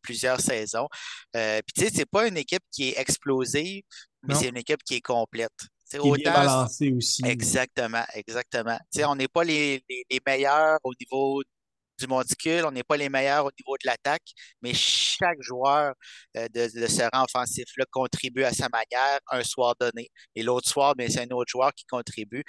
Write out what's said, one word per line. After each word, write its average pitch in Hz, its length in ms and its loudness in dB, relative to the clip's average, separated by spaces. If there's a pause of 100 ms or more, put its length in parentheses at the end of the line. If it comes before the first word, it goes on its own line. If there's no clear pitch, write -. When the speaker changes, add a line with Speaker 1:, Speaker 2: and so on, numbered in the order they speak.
Speaker 1:
plusieurs 127 380 0
saisons. 113 480 -2 (480)
Euh, 110 300 0
puis, - 80 -14 (100)
tu 214 60 4
sais, - 80 -2
c'est 147 120 0
pas 220 180 2
une 185 100 -4
équipe 170 340 -2
qui 135 180 -2
est 131 100 -2
explosive, 143 840 -2 (400)
mais 139 100 -2
Speaker 2:
Non. 143 60 4
Speaker 1:
c'est 123 100 0
une 123 80 -8
équipe 143 260 -2
qui 127 120 -4
est 120 60 -2
complète. 113 580 -2
Tu - 80 -16 (180)
sais, 143 140 -8
Speaker 2:
Qui 147 80 4
est 139 40 6
bien 147 200 2
Speaker 1:
autant 143 140 6
Speaker 2:
balancée 131 500 2
aussi. 123 300 0
Speaker 1:
Exactement, 117 880 0
exactement. 113 640 -4 (160)
Tu 147 60 0
sais, 147 60 2
Speaker 2:
Ouais. 143 60 2
Speaker 1:
on 139 40 -2
n'est 135 120 0
pas 170 160 2
les, 147 460 0
les, 127 200 -8
les 131 160 0
meilleurs 143 580 4
au 127 160 -4
niveau 135 420 -2 (580)
du 131 60 -8
monticule, 135 580 0
on 156 80 0
n'est 127 120 -6
pas 151 120 0
les 143 140 0
meilleurs 139 360 2
au 139 120 -4
niveau 135 240 -8
de 131 60 -6
l'attaque, 143 340 0 (400)
mais 123 140 -6
chaque - 680 0
joueur, 135 540 2 (400)
euh, 117 180 -4
de, 117 280 -2
de 117 40 2
ce 120 160 2 (100)
rang 131 120 4
offensif-là 127 640 -2
contribue 131 540 -2
à 123 80 2
sa 123 180 -2
manière 123 480 0 (140)
un 127 100 0
soir 120 380 0
donné. 117 320 -2 (240)
Et 113 80 -4
l'autre 123 260 0
soir, 143 260 4
ben, 120 140 -2
c'est 123 120 -2
un 123 140 -6
autre 123 140 -2
joueur 131 240 2
qui - 120 -20
contribue. 117 640 -8